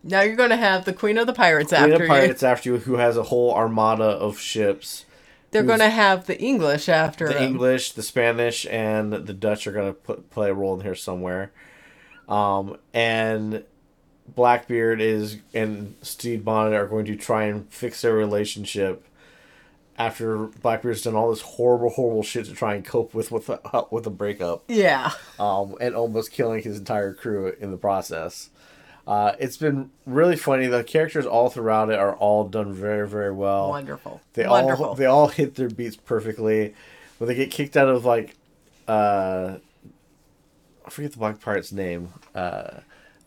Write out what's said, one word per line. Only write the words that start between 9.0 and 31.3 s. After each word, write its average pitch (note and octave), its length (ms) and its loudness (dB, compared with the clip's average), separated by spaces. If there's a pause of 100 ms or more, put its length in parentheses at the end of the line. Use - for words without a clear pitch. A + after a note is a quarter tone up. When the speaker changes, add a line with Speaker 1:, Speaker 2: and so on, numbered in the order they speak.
Speaker 2:
the G2 220 -8
Dutch G#2 320 -2
are G2+ 60 -6
gonna G2 200 -4
put, - 380 -12
play G#2 200 -2
a F#2+ 40 -2
role G2 200 -2
in F#2 80 -8
here F#2+ 120 -6
somewhere. F#2 560 -6 (760)
Um, G2+ 500 0 (160)
and A2 680 0 (680)
Blackbeard A#2+ 680 2
is, G#2+ 380 -2 (140)
and G#2+ 500 -6
Stede A#2 420 -8
Bonnet G#2+ 320 2
are G2+ 100 0
going G#2+ 200 -2
to G#2+ 100 -6
try A2 300 -2
and G#2 220 -6
fix - 340 -10
their A2+ 120 2
relationship G#2 920 -2 (920)
after A2+ 380 -4 (100)
Blackbeard's A2+ 560 -4
done A2+ 140 -2
all A2+ 140 2
this A2 120 -2
horrible, A#2+ 480 2
horrible A#2 320 0
shit G#2+ 240 -6
to - 80 -16
try G#2+ 200 -2
and F#2+ 100 -8
cope A#2 280 -2
with, A2+ 200 -6
with A2+ 180 -6
a, - 400 -4
with - 160 -6
a G#2+ 40 -6
breakup. F#2 580 -6
Speaker 1:
Yeah. D#3+ 420 2 (300)
Speaker 2:
Um, G2 400 0
and B2 160 -2
almost A2+ 340 -2
killing A2+ 320 -4
his G#2 160 -8
entire G2+ 340 -4
crew G2 480 -4
in G2+ 120 -8
the F#2 40 -8
process. F#2 720 -4 (560)
Uh, G#2 340 2
it's C3 160 -6
been C#3 340 -4 (160)
really D3+ 300 4
funny. C3 320 0
The A#2+ 160 0
characters D#3 420 -2
all A#2+ 240 2